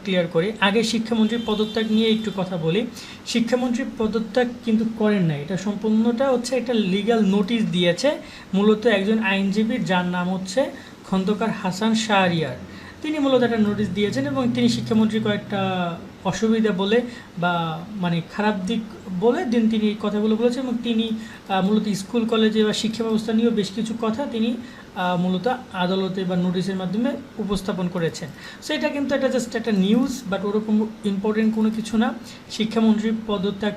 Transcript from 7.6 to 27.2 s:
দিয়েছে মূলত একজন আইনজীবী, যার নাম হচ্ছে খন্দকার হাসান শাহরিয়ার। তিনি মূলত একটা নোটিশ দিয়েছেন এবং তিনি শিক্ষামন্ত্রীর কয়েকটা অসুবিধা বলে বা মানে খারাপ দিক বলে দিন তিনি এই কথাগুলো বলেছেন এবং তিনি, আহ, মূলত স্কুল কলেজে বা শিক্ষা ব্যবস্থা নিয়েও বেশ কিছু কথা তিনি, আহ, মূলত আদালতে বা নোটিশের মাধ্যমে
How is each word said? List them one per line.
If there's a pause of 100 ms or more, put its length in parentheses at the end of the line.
দিয়েছে (340)
মূলত
একজন
আইনজীবী,
যার
নাম
হচ্ছে (400)
খন্দকার
হাসান
শাহরিয়ার। (460)
তিনি
মূলত
একটা
নোটিশ
দিয়েছেন
এবং
তিনি
শিক্ষামন্ত্রীর
কয়েকটা (280)
অসুবিধা
বলে (360)
বা (160)
মানে (120)
খারাপ (120)
দিক (400)
বলে
দিন
তিনি
এই
কথাগুলো
বলেছেন
এবং
তিনি, (380)
আহ,
মূলত
স্কুল
কলেজে
বা
শিক্ষা
ব্যবস্থা
নিয়েও
বেশ
কিছু
কথা
তিনি, (380)
আহ,
মূলত (180)
আদালতে
বা
নোটিশের
মাধ্যমে (280)